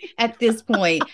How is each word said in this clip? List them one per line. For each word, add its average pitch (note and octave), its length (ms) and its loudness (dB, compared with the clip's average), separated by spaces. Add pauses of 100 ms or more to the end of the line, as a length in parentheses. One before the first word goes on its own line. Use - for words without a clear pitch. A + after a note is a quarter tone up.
(180)
at A#3 220 -2
this A3 220 0
point. F3 420 0 (100)